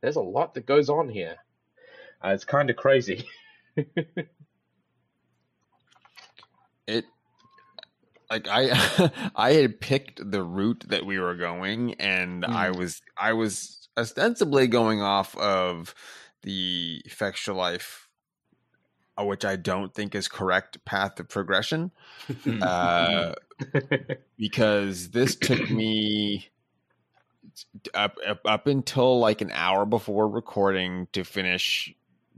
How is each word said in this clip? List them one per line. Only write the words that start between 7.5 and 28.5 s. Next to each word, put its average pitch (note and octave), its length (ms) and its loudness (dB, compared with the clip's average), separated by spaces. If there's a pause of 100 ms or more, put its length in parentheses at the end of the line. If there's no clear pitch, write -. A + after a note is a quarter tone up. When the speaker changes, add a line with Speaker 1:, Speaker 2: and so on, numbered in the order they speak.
Speaker 2:
like, A2+ 220 -6
I, B2+ 600 4 (200)
<laughs> - 60 -14
I A#2+ 160 4
had C3+ 280 6
picked - 380 -2 (120)
the G2 120 0
route G2 460 0
that F#2+ 180 -2
we G2 140 -2
were F2+ 160 -2
going, F#2+ 580 -4
and F2+ 500 -2
I F2 260 0
Speaker 1:
Mm. F#2 60 -2
Speaker 2:
was, F2+ 240 -6 (160)
I G#2+ 180 2
was - 640 -4
ostensibly C#3 680 2
going A2+ 340 4
off G2 360 0
of F2+ 580 0 (480)
the F2+ 580 -6 (460)
Life, F2+ 600 -4 (1080)
uh, G2+ 80 -4
which G2 200 -4
I G2 100 -2
don't F#2+ 400 -4
think G#2 220 -6
is F#2+ 100 -6
correct - 580 -2
path G2 360 -4
of F2 80 -12
progression, G#2 640 -2 (360)
Speaker 1:
Mm. A#2 340 -4
Speaker 2:
uh, E2+ 720 2 (920)
Speaker 1:
<laughs> - 100 -20
Speaker 2:
because G2+ 720 0
this B2 260 2
took - 340 0
me G#2+ 800 0 (1500)
up, G2+ 220 0 (100)
up, G#2 180 -4
up G#2+ 220 2